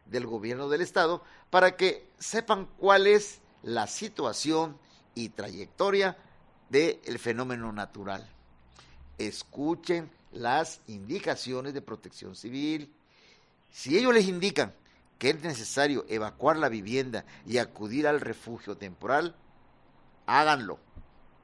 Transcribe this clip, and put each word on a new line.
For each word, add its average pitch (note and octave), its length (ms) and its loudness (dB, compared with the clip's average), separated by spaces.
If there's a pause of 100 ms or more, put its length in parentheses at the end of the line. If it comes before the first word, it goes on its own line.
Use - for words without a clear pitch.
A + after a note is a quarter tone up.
del B2 200 -6
gobierno A#2 440 -6
del D3+ 120 0
estado E3+ 420 0 (260)
para F#3 260 6
que F#3 320 0 (100)
sepan G#3 500 -2 (100)
cuál G3 300 6
es G#3 340 4 (200)
la A2+ 260 -2
situación D#3 880 -2 (360)
y A2+ 160 -6
trayectoria F3+ 880 0 (520)
del C#3 500 2
fenómeno A#2+ 520 -4
natural. G2+ 560 -10 (880)
Escuchen D#3+ 920 -4 (220)
las C#3 560 -2
indicaciones B2+ 840 -6
de C#3 80 -8
Protección F#2+ 540 -16
Civil. C#3+ 580 -6 (800)
Si C#3+ 260 0
ellos B3 160 6
les G#3 140 6
indican F3 460 -2 (440)
que B2 120 2
es D#3 140 0
necesario C#3 640 -2
evacuar A2 500 0
la D3+ 120 0
vivienda A2+ 560 -4 (200)
y A2+ 120 0
acudir A#2 500 -2
al D3 140 2
refugio A2+ 560 -10
temporal, A#2 580 -4 (880)
háganlo. C3 540 4 (640)